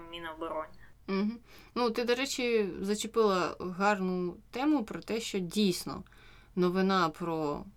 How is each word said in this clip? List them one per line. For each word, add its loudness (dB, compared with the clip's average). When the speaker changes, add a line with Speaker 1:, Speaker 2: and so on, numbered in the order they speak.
Speaker 1:
Мінобороні. -8
Speaker 2:
Мгм. 0
Ну, 2
ти, -2
до 4
речі, 2
зачепила 2
гарну 0
тему 2
про -8
те, -4
що -4
дійсно 0
новина 2
про -4